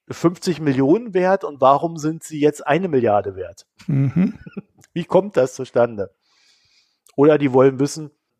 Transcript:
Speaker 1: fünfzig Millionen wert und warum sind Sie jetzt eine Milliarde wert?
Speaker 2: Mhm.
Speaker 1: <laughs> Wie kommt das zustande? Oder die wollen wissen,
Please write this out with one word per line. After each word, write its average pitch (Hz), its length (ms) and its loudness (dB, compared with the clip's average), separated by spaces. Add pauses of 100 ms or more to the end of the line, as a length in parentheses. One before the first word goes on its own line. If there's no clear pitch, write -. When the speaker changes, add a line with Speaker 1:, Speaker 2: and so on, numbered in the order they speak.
(100)
Speaker 1:
fünfzig 170 480 -4
Millionen 156 540 0
wert 190 320 0
und 147 160 -8
warum 143 380 2
sind 156 240 -6
Sie 156 180 -10
jetzt 147 260 0
eine 165 220 0
Milliarde 104 480 0
wert? 87 300 -16 (200)
Speaker 2:
Mhm. 139 520 -2 (260)
Speaker 1:
<laughs> - 300 -20
Wie 170 100 -6
kommt 196 320 0
das 131 180 0
zustande? 120 600 -4 (1000)
Oder 151 220 6
die 143 160 0
wollen 131 260 4
wissen, 143 320 -6 (300)